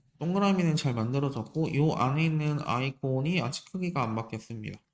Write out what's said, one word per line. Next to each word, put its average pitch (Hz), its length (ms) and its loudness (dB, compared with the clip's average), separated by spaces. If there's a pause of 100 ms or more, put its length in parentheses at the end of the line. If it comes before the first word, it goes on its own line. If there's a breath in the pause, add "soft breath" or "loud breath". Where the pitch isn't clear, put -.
(200)
동그라미는 180 560 2
잘 143 180 0
만들어졌고 131 800 -2
요 151 180 4
안에 139 320 2
있는 151 340 0
아이콘이 135 840 -2
아직 - 300 -6
크기가 175 320 -2
안 110 120 -2
바뀌었습니다. 110 600 -8 (160)